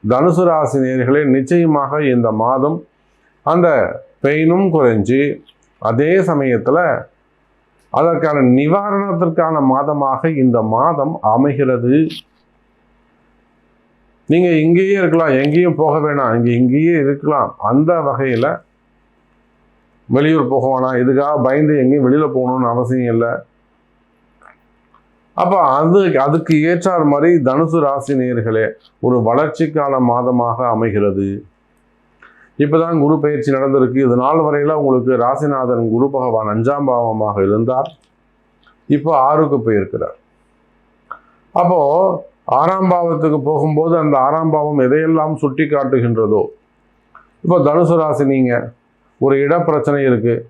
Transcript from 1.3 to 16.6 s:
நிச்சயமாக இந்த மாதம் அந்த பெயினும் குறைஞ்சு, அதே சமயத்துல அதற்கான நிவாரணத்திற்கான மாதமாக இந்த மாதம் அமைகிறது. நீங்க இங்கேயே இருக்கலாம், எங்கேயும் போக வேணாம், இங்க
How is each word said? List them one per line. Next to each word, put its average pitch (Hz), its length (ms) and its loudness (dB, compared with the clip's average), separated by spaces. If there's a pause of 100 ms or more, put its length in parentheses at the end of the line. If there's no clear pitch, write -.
நிச்சயமாக 147 640 0 (140)
இந்த 117 140 0 (140)
மாதம் 135 340 0 (760)
அந்த 175 160 2 (560)
பெயினும் 160 500 2
குறைஞ்சு, 120 460 2 (680)
அதே 127 220 0 (180)
சமயத்துல 135 500 0 (1200)
அதற்கான 156 440 0 (160)
நிவாரணத்திற்கான 180 1000 -2 (160)
மாதமாக 139 580 -2 (120)
இந்த 120 160 2 (160)
மாதம் 143 400 0 (180)
அமைகிறது. 127 640 0 (2250)
நீங்க 180 160 2 (180)
இங்கேயே 190 340 4
இருக்கலாம், 160 420 2
எங்கேயும் 151 400 2
போக 151 220 2
வேணாம், 139 340 0
இங்க 120 120 2 (100)